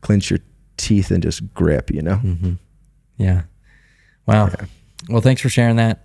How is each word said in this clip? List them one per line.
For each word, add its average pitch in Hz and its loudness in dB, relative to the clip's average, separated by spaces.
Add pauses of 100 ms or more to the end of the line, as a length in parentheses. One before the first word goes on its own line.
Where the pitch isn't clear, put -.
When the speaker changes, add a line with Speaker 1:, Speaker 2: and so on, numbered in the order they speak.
Speaker 1:
clench 101 0
your 92 -2 (360)
teeth 101 0
and 90 0
just 80 -6
grip, 78 0
you 78 -4
know? 92 -2
Speaker 2:
Mm-hmm. 90 -2 (640)
Yeah. 92 0 (840)
Wow. 107 4
Speaker 1:
Yeah. 90 -8 (420)
Speaker 2:
Well, 113 0
thanks 127 4
for 127 0
sharing 117 2
that. 113 0